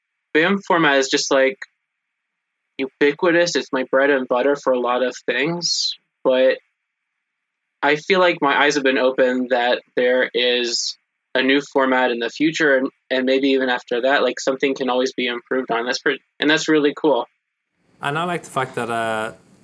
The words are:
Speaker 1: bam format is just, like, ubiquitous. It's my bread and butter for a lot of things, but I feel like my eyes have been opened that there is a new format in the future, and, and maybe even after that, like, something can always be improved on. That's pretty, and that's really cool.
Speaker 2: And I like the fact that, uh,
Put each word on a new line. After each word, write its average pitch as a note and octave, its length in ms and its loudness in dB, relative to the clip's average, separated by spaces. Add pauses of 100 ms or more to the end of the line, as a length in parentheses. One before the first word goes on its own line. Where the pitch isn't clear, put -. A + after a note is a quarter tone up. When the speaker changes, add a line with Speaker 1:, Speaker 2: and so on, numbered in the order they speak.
(340)
Speaker 1:
bam F#3 340 2
format D#3 300 4
is C3+ 120 0
just, - 220 -2
like, C3+ 260 2 (1200)
ubiquitous. E3 760 0
It's B2 160 -4
my C3 180 -2
bread C3+ 200 4
and C3 180 2
butter C3 280 2
for C3+ 160 0
a B2+ 80 2
lot B2 240 0
of B2 120 -4 (100)
things, D#3 720 -2 (280)
but C3 340 4 (1200)
I C#3+ 140 2
feel F#3 240 0
like F3 220 4
my C#3 200 2
eyes D3 140 2
have C#3 80 -2
been C3 140 2
opened B2+ 520 0
that A#2+ 320 0 (140)
there B2+ 380 2
is B2 640 -2 (400)
a C3 80 0
new C3+ 180 2
format C3 480 0
in A#2+ 100 -4
the A#2 100 -4
future, D#3 480 0
and, C3+ 120 -2 (220)
and C3 140 -2
maybe C3+ 240 2
even C3 200 0
after B2 320 -4
that, C3+ 220 2
like, B2 160 -2
something C3+ 340 -2
can C3+ 160 -6
always B2+ 240 -2
be B2 140 -4
improved B2 420 -6
on. A#2 160 -4
That's C3 140 -4
pretty, C#3 220 -4 (180)
and D3 100 0
that's D#3 180 0
really D3 280 2
cool. B2+ 320 0 (760)
Speaker 2:
And C#3+ 160 -4
I E3 60 -2
like F3 200 -6
the - 60 -18
fact B2+ 260 -4
that, A#2+ 140 -4
uh, A2+ 440 -4 (300)